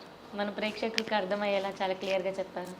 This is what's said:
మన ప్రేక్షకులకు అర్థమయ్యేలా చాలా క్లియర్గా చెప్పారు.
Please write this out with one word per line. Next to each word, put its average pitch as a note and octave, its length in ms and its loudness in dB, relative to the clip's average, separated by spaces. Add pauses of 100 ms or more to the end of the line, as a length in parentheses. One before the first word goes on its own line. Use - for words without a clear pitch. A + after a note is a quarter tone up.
(340)
మన G#3 140 2
ప్రేక్షకులకు G#3+ 640 0
అర్థమయ్యేలా G3+ 540 2 (140)
చాలా F#3+ 120 2
క్లియర్గా F#3+ 360 0
చెప్పారు. F#3 500 -4